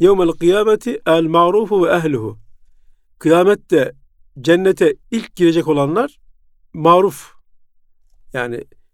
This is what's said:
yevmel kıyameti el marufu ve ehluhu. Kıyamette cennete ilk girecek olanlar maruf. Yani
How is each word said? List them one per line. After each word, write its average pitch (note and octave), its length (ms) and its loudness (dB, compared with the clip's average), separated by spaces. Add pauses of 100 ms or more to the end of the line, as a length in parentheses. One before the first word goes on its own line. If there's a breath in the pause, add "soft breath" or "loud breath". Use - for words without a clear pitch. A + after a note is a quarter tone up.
yevmel F#3 280 2
kıyameti G#3 800 -2
el E3 180 2
marufu F3+ 640 0
ve E3 40 -2
ehluhu. C3 480 -4 (800)
Kıyamette E3+ 720 0 (480)
cennete F3 540 0 (160)
ilk - 260 -8
girecek E3 320 0
olanlar D#3 500 -2 (540)
maruf. F3 600 0 (1000)
Yani A#2+ 320 -8 (300)